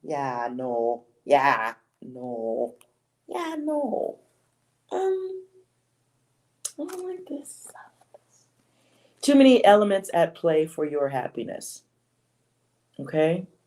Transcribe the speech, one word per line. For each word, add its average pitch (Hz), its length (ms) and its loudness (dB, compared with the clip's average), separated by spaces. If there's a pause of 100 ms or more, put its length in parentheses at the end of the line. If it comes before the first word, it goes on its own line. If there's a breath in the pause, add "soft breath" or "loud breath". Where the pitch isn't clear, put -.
Yeah, 135 500 -6
no. 120 520 -4 (200)
Yeah, 131 500 2 (280)
no. 120 720 -8 (540)
Yeah, 330 300 -8
no. 294 600 -4 (760)
Um, 381 520 -4 (1400)
I 294 40 -8
don't 359 240 -12
like 370 200 -12
this. - 400 -16 (1500)
Too 285 120 2
many 269 300 8
elements 202 500 6
at 165 200 2
play 160 320 0
for 160 180 -8
your 147 260 -2
happiness. - 720 -8 (1160)
Okay? 160 460 0 (200)